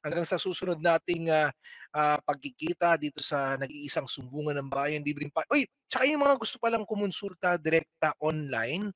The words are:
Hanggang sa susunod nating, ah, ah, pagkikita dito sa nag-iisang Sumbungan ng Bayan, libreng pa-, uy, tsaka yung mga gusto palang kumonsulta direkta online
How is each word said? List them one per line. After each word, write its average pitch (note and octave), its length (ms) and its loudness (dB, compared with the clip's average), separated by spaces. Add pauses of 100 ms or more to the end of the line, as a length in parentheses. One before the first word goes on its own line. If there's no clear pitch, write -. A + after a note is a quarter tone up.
Hanggang E3 240 -2
sa F#3 80 0
susunod F3+ 400 -2
nating, E3 560 2
ah, D3+ 160 4 (420)
ah, D3+ 300 2
pagkikita D3+ 800 0
dito D3 180 -6
sa C#3 380 -2
nag-iisang C#3 480 -6
Sumbungan C#3+ 560 -6
ng C3+ 80 -8
Bayan, D3 320 -2
libreng D3 320 -4
pa-, D#3 160 -2
uy, C4+ 160 4 (240)
tsaka - 160 2
yung D4 160 4
mga C#4 160 6
gusto - 240 -6
palang A3+ 240 0
kumonsulta G3 720 -2
direkta D#3 640 0
online D3+ 760 -2